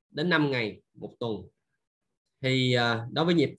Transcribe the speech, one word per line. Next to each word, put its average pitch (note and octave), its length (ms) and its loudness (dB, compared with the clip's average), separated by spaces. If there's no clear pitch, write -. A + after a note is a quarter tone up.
đến D#3 180 -4
năm D#3 220 2
ngày A#2 300 -4
một - 260 -14
tuần. A2+ 160 -4
Thì, C3 320 2
ờ, A#2 400 0
đối D3+ 120 0
với F3+ 100 2
nhịp C#3 240 2